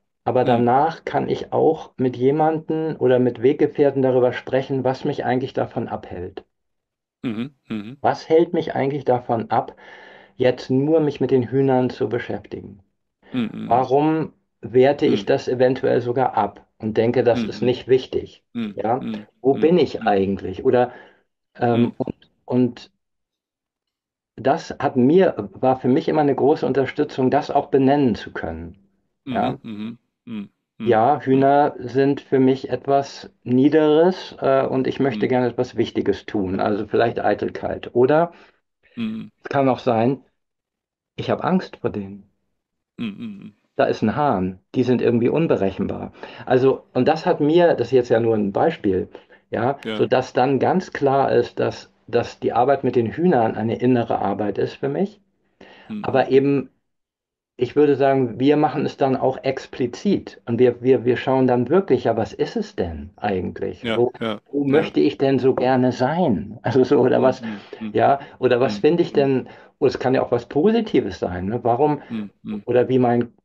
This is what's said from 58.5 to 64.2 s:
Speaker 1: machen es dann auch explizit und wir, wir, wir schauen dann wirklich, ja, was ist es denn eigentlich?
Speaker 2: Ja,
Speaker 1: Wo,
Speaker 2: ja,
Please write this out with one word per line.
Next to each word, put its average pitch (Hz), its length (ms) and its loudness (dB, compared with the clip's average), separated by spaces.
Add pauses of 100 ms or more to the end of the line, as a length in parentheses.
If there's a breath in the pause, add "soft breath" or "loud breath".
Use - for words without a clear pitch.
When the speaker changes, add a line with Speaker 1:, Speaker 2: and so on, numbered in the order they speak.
Speaker 1:
machen 147 280 0
es - 120 -6
dann 131 200 2
auch 131 260 0
explizit - 1000 -4
und 117 140 -2
wir, 123 240 4
wir, 120 220 2
wir 120 120 2
schauen 131 300 2
dann 123 220 0
wirklich, 170 360 0
ja, 98 120 2
was 90 160 -4
ist 151 240 -6
es 214 180 -6
denn 82 420 -8
eigentlich? 95 720 -6
Speaker 2:
Ja, 113 80 -2
Speaker 1:
Wo, 123 240 2
Speaker 2:
ja, 110 200 -4 (120)